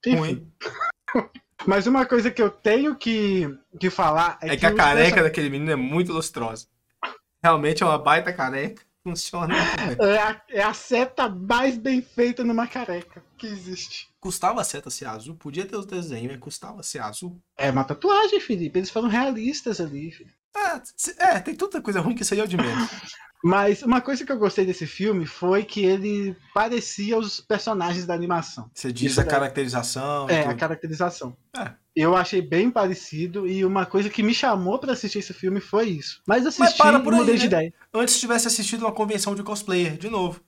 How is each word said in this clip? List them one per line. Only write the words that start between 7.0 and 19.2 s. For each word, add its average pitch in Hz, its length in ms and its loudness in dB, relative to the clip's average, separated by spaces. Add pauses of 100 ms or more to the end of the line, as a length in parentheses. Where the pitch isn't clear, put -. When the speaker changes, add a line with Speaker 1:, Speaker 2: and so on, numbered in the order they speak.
Speaker 2:
Realmente 156 400 4
é - 20 4
uma 151 140 4
baita 165 340 4
careca. 135 480 -4 (220)
Funciona 175 500 -4
muito 185 440 -2
bem. 214 120 4
Speaker 1:
É 208 100 6
a, 214 300 0
é 202 140 0
a 220 100 2
seta 254 560 0
mais 233 480 0
bem 254 240 0
feita 240 420 0
numa 233 240 0
careca 180 560 -8 (140)
que - 80 -14
existe. 185 640 -12 (100)
Speaker 2:
Custava 196 420 -2
a - 20 -2
seta - 260 -8
ser - 160 -10
azul? 113 300 -12
Podia 156 300 -8
ter 196 100 -10
os 196 100 -6
desenhos, 151 460 -8
mas 127 100 -14
custava - 400 -14
ser - 180 -8
azul? 147 400 -10 (160)
Speaker 1:
É 139 140 0
uma 131 140 2
tatuagem, 403 560 2
Felipe. 175 400 -2
Eles 185 120 -4
foram 226 160 0
realistas 240 720 -2